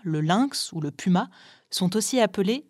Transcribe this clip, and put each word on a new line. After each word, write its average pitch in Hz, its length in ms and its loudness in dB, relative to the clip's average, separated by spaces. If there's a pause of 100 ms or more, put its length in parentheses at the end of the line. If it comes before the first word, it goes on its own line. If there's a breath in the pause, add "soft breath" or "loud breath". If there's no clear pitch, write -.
le 160 180 -2
lynx 208 520 0
ou 165 60 -6
le 147 120 -4
puma, 185 400 0 (400 loud breath)
sont 185 240 -2
aussi 220 240 0
appelés 214 500 0